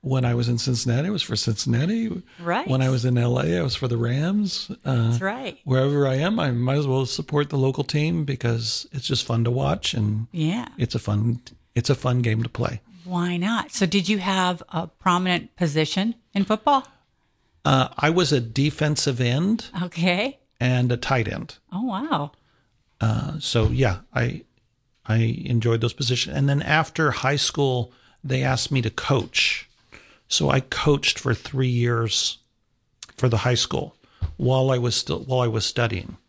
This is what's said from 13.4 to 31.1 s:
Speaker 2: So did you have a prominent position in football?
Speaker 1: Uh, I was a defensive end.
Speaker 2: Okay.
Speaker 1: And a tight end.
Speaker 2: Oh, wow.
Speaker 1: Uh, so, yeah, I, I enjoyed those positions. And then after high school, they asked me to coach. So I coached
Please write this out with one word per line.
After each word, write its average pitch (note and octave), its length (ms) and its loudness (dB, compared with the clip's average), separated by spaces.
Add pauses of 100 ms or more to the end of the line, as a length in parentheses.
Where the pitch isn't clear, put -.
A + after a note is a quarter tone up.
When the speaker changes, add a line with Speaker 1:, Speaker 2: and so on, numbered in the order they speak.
Speaker 2:
So - 160 0
did F3 220 2
you G#3+ 100 2
have F#3 420 0 (100)
a E3+ 180 -4
prominent F3+ 680 0
position E3+ 640 0 (180)
in G3 100 2
football? C4 400 2 (800)
Speaker 1:
Uh, C3+ 320 4
I D#3 140 2
was E3+ 220 2
a C3+ 80 2
defensive C#3 800 0
end. D#3 460 0 (180)
Speaker 2:
Okay. F3+ 560 -2 (180)
Speaker 1:
And B2 320 2
a A#2+ 60 0
tight A#2+ 320 0
end. - 300 -8 (120)
Speaker 2:
Oh, G3 140 -6
wow. A3+ 480 -4 (680)
Speaker 1:
Uh, A2+ 380 0
so, - 300 0
yeah, A#2+ 300 2 (140)
I, B2 300 -2 (640)
I A2 100 2 (280)
enjoyed A#2 360 2
those A#2 120 0
positions. B2 440 -2
And C#3 120 2
then C#3+ 140 2
after D#3 500 0
high C3+ 240 0
school, C3 560 0 (320)
they C3 180 0
asked C3 300 0
me C3 100 2
to A2+ 80 0
coach. - 800 -2 (600)
So D3 200 0
I C3+ 120 4
coached - 580 0